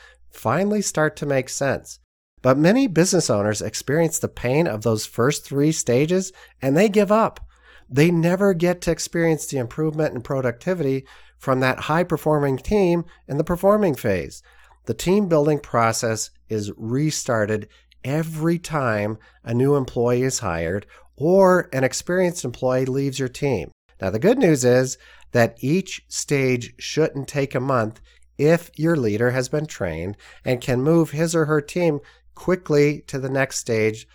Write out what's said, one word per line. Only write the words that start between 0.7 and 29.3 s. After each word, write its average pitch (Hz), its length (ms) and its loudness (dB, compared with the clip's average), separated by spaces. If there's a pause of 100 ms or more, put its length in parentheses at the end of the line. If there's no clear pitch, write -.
start 156 320 -2
to 156 100 -8
make 135 240 -2
sense. - 500 -6 (440)
But 131 140 4
many 208 280 4
business 175 460 2
owners 104 300 0
experience 156 580 -2
the 117 80 -2
pain 143 400 -2
of 107 160 -6
those 110 240 0
first 135 360 -2
three 143 280 0
stages 156 600 0 (300)
and 135 160 2
they 208 100 6
give 202 240 2
up. 214 280 0 (500)
They 151 220 4
never 180 420 2
get 175 280 0
to 170 100 -2
experience 160 560 -2
the 143 100 -6
improvement 151 560 -2
in 120 80 -8
productivity 135 840 -4 (340)
from 131 220 0
that 131 180 0
high-performing 151 800 0
team 175 460 2 (220)
in 139 100 -4
the 156 60 2
performing 196 520 2
phase. 95 480 -4 (420)
The 120 80 -4
team 196 340 0
building 151 320 2
process 113 680 -2 (180)
is 104 300 -4
restarted 113 920 -2 (360)
every 160 560 -2
time 113 580 -2 (260)
a 117 100 -6
new 135 220 2
employee 123 460 0
is 131 180 -2
hired 85 460 -4 (320)
or 180 560 4
an 135 100 0
experienced 175 640 -2
employee 127 400 -2
leaves 135 340 -4
your 131 80 -2
team. 120 440 -4 (280)
Now, 95 120 -4
the 110 80 -2
good 220 180 4
news 156 260 4
is 127 340 2 (340)
that 117 280 2
each 175 480 -2
stage 127 680 -2
shouldn't 143 500 -2
take 139 280 -4
a 131 40 -2
month 123 400 -2 (380)
if 165 380 2
your 160 200 2
leader 120 360 2